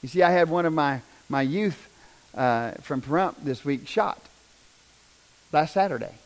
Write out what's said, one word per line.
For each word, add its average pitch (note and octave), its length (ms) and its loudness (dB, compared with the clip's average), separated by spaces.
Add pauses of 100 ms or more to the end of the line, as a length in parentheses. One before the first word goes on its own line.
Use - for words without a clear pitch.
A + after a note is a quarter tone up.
You C3+ 80 -12
see, F3+ 140 4
I E3+ 80 6
had F3 180 4
one E3+ 160 0
of D#3+ 80 0
my, C#3 280 0 (280)
my C#3 140 0
youth, F3 440 -2 (460)
uh, A#2 380 0 (100)
from C3 220 -6
Pahrump D#3+ 400 0
this C3+ 200 -6
week C#3+ 240 -4
shot - 320 0 (1300)
last D#3 240 2
Saturday. C3+ 400 -2 (100)